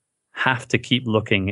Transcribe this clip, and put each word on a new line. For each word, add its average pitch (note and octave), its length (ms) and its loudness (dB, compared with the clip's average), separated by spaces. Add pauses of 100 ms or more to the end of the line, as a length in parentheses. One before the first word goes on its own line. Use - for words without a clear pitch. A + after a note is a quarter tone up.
(320)
have B2+ 360 -2
to B2 100 2
keep B2 280 -2
looking G#2+ 460 0